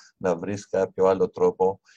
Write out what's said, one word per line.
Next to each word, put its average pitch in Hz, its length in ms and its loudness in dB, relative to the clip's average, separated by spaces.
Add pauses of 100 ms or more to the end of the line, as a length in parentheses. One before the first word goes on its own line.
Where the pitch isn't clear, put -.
(160)
να 90 200 -2
βρεις 95 320 -8
κάποιο 95 380 0
άλλο 92 240 2
τρόπο 92 500 0 (160)